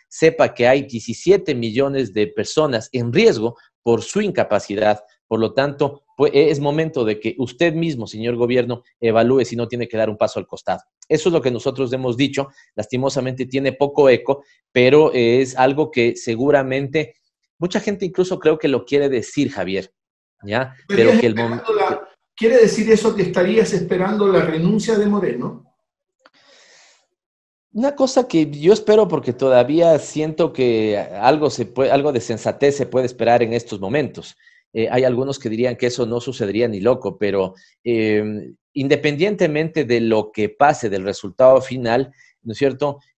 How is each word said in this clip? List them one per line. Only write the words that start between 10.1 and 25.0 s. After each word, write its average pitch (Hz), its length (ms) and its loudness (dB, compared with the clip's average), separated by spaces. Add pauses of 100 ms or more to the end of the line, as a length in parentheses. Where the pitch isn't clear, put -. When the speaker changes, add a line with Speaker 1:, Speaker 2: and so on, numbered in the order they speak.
Speaker 1:
paso 110 220 -2
al 92 80 -10
costado". - 340 -8 (260)
Eso 156 220 0
es 170 40 0
lo 160 100 0
que 131 80 0
nosotros 123 420 -4
hemos 127 240 -4
dicho. 139 320 -2 (260)
Lastimosamente 127 720 -4
tiene 135 280 -4
poco 143 360 2
eco, 135 360 2 (280)
pero, 131 420 6
eh, 123 280 4
es 131 140 -4
algo 135 340 0
que 117 260 0
seguramente 135 1000 -2 (420)
mucha 180 220 -4
gente 202 260 -6
incluso 185 320 -2
creo 156 200 2
que 156 100 -2
lo 123 160 0
quiere 143 240 0
decir, 123 420 -2
Javier, 95 420 -6 (500)
¿ya? 113 320 -6 (120)
Pero 117 240 4
Speaker 2:
¿Estarías - 100 6
Speaker 1:
que 120 60 2
el 110 80 2
mom- 117 240 -4
Speaker 2:
esperando 220 160 -4
la, - 340 -2 (280)
quiere 226 220 2
decir 220 320 4
eso 214 240 4
que 202 80 -2
estarías 190 500 0
esperando 202 560 0
la 175 140 4
renuncia 196 560 0
de 208 80 2